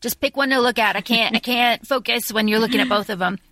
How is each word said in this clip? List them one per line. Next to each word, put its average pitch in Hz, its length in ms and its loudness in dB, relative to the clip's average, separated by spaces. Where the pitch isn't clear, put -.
Just - 180 -6
pick 277 160 -2
one 277 140 0
to 262 100 2
look 240 200 2
at. 202 160 2
I 202 60 -2
can't, 226 340 0
I 226 40 4
can't 240 480 0
<laughs> - 0 -
focus 240 440 -2
when 214 160 0
you're 214 120 2
looking 247 220 2
at 254 80 0
both 208 200 0
of 190 100 -6
them." 185 200 -2